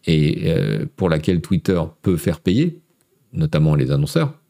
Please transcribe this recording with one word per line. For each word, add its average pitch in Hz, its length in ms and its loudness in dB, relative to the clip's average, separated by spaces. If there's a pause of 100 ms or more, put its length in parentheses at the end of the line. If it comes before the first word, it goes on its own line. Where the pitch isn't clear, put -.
et, 76 380 2
euh, 52 400 -2 (100)
pour 92 140 -2
laquelle 82 320 0
Twitter 90 400 0 (220)
peut 92 140 0
faire - 220 -2
payer, 160 400 0 (540)
notamment 151 420 2
les 131 160 0
annonceurs 143 480 0 (120)